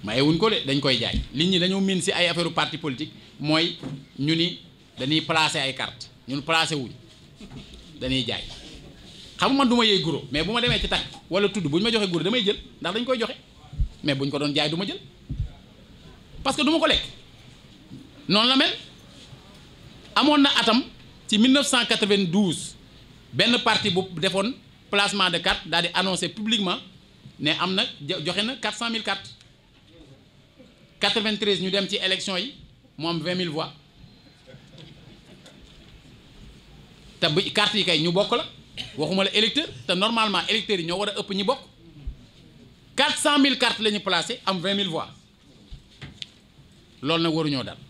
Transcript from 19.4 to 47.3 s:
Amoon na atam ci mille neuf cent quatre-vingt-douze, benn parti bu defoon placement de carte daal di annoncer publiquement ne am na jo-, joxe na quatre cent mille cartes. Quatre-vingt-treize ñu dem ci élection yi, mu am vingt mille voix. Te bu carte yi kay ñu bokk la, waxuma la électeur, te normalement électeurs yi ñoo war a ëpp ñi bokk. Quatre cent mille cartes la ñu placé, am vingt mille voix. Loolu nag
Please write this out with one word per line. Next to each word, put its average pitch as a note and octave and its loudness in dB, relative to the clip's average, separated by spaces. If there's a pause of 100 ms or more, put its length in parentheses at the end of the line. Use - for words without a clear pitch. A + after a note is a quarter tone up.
Amoon D4 6
na C#4 6
atam A3+ 4 (440)
ci G#3+ 2
mille B3 8
neuf C#4 4
cent A#3+ 2
quatre-vingt-douze, G3 2 (580)
benn A3+ 4
parti A3 2
bu F#3 2 (200)
defoon F#3+ 0 (360)
placement G3+ 2
de E3+ 0
carte F#3 0
daal E3 0
di E3+ -2
annoncer F3+ 0
publiquement G#3+ -2 (600)
ne D3 0
am F3+ 0
na G3+ 0 (240)
jo-, E3 -6
joxe F3 -2
na B3 -4
quatre G#3+ -6
cent A#3 -4
mille A3 -4
cartes. - -6 (1700)
Quatre-vingt-treize G#3 0
ñu F#3 -2
dem F#3+ -2
ci G3+ -4
élection F#3 -2
yi, A#3 -6 (420)
mu D3 -6
am E3+ 0
vingt F3 -4
mille F3+ -2
voix. D#3 -6 (3500)
Te F3 2
bu D#3 2 (100)
carte G#3 2
yi F#3+ 2
kay E3 2
ñu E3+ 2
bokk G3 2
la, - 0 (520)
waxuma F#3 0
la G3 -2
électeur, A3+ 2 (180)
te F#3 -2
normalement G#3 2
électeurs G3+ 0
yi E3 -4
ñoo F3 -4
war G#3 -2
a G3+ -6
ëpp G3+ -6
ñi G3 -2
bokk. - 0 (1400)
Quatre C#4+ 2
cent C#4+ 4
mille C4+ 4
cartes A3+ 0
la G#3+ 0
ñu G#3 -2
placé, F#3 -2
am F#3+ 0
vingt G3 -2
mille G3+ -2
voix. D#3 -6 (1900)
Loolu E3 0
nag E3 2